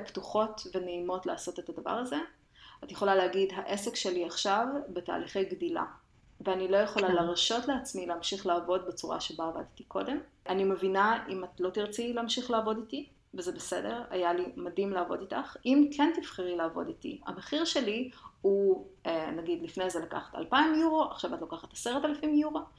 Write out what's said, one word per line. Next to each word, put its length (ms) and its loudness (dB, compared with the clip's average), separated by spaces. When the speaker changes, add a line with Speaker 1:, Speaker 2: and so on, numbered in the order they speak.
Speaker 1:
פתוחות 680 -2
ונעימות 520 -4
לעשות 340 -6
את 100 -10
הדבר 220 -6
הזה. 260 -2
את 80 -14
יכולה 240 4
להגיד, 400 4
"העסק 400 -4
שלי 300 0
עכשיו 400 2
בתהליכי 540 -2
גדילה, 400 -2
ואני 260 0
לא 100 6
יכולה 300 4
Speaker 2:
כן. 80 6
Speaker 1:
להרשות 520 2
לעצמי 380 -2
להמשיך 400 -4
לעבוד 420 2
בצורה 320 -6
שבה 280 -6
עבדתי 360 -8
קודם. 340 -4
אני 140 2
מבינה 640 4
אם 140 -4
את 160 -14
לא 100 0
תרצי 440 -4
להמשיך 380 -2
לעבוד 260 2
איתי, 320 -8
וזה 180 -4
בסדר, 580 -4
היה 240 2
לי 120 0
מדהים 360 -2
לעבוד 300 -2
איתך. 340 -6
אם 320 8
כן 180 6
תבחרי 400 -4
לעבוד 320 -2
איתי, 380 -10
המחיר 400 -2
שלי 440 0
הוא, 460 4
אה, 260 0
נגיד, 320 -2
לפני 260 -2
זה 100 -2
לקחת 360 -8
אלפיים 400 4
יורו, 280 4
עכשיו 300 -4
את 80 -6
לוקחת 320 -10
עשרת 320 -2
אלפים 300 0
יורו. 260 2